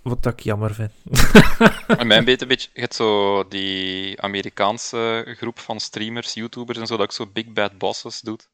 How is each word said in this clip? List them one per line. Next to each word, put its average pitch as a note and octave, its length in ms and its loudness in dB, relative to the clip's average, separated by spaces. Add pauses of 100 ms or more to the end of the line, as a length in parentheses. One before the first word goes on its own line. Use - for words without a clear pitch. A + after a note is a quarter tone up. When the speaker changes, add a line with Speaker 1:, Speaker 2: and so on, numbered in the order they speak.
Speaker 1:
Wat A#2+ 200 -4
dat A#2+ 100 0
ik - 80 -14
jammer G#2+ 340 -4
vind. A2 180 -8 (120)
<laughs> - 280 6 (640)
Speaker 2:
En A#2+ 80 -2
mij A2 120 6
een A#2 60 4
beetje, B2+ 220 2
beetje, B2+ 260 -2
je - 80 -14
hebt A#2+ 140 -6
zo G2+ 540 0
die F#2+ 760 -6
Amerikaanse A2+ 1160 -6
groep A#2 200 -10
van A2 220 -12
streamers, A2+ 540 -10
YouTubers A#2 440 -10
en A2+ 80 -10
zo, A2+ 100 -4
dat G#2 100 -2
ook - 60 -12
zo A2+ 140 -10
Big A2 260 -10
Bad G2+ 260 -4
Bosses G#2 420 -8
doet. A2 340 -14